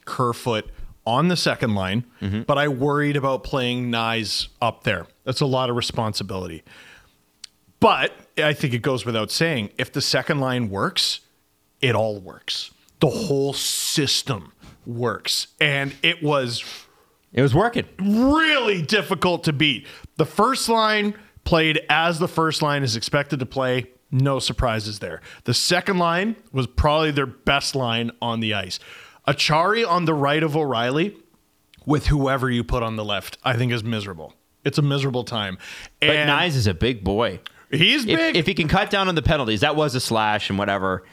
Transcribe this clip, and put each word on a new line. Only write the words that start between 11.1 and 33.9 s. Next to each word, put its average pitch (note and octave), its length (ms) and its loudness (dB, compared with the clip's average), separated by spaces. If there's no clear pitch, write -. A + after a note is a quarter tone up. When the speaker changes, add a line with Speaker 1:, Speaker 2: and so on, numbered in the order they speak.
Speaker 1:
it B2 140 2
all G#2+ 240 0
works. - 520 -10
The D3+ 100 4
whole C#3 440 -2
system - 1000 -2
works. A#2+ 640 -4
And C#3 420 0
it E3+ 180 0
was C3+ 420 0
Speaker 2:
It A#2+ 100 2
was C3+ 140 4
working. A#3 300 2
Speaker 1:
really A#3+ 840 4
difficult F3+ 640 0
to D#3+ 80 2
beat. C#3 340 0
The D3 80 4
first A#3+ 420 2
line G#3+ 460 2
played D#3+ 440 4
as D#3+ 300 2
the E3+ 80 0
first D#3+ 340 0
line C#3+ 220 2
is A#2 120 0
expected C#3 440 -2
to B2+ 60 -2
play. B2+ 440 -2
No C3+ 280 2
surprises A2 600 -2
there. E2 220 -10
The A#2+ 80 0
second F3+ 460 0
line F3 360 0
was C3 160 -2
probably D3+ 440 2
their C#3 160 0
best C#3 480 -2
line A#2 360 0
on A#2 200 -2
the G#2+ 120 0
ice. F#2+ 260 -4
Acciari F3 600 2
on F3 180 2
the D#3+ 80 2
right D3 300 2
of D3+ 140 0
O'Reilly C#3 580 0
with C#3+ 220 2
whoever C3+ 420 2
you A#2+ 140 0
put B2 200 -2
on A2+ 140 -4
the G#2+ 80 -4
left, G2+ 380 -4
I B2+ 120 2
think A#2+ 160 0
is A#2 120 -2
miserable. G2+ 500 -8